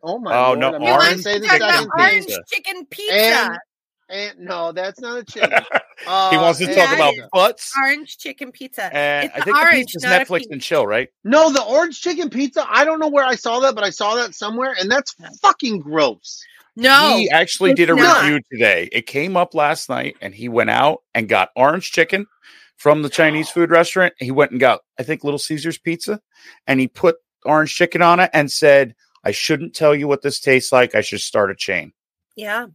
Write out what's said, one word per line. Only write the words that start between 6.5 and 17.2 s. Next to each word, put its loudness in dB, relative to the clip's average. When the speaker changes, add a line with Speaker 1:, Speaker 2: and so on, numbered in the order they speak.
Speaker 2:
to -2
Speaker 1:
and -2
Speaker 2:
talk 4
Speaker 3:
Yeah, 0
Speaker 2:
about 2
Speaker 3:
it's -12
Speaker 2:
butts. 0
Speaker 3:
orange -4
chicken -14
pizza. -12
Speaker 2:
And -2
Speaker 3:
It's -12
Speaker 2:
I -8
Speaker 3:
the -4
Speaker 2:
think 0
the 2
Speaker 3:
orange, 4
Speaker 2:
pizza's -12
Speaker 3:
not 2
a -4
Speaker 2:
Netflix -2
Speaker 3:
peach. -12
Speaker 2:
and -10
chill, 0
right? -2
Speaker 1:
No, 4
the 0
orange -2
chicken -4
pizza. -4
I 2
don't 0
know -2
where 0
I 0
saw -4
that, 2
but -4
I -2
saw -2
that -6
somewhere, -6
and -4
that's -4
Speaker 3:
Yeah. -20
Speaker 1:
fucking 0
gross. -4
Speaker 3:
No, 6
Speaker 2:
He 0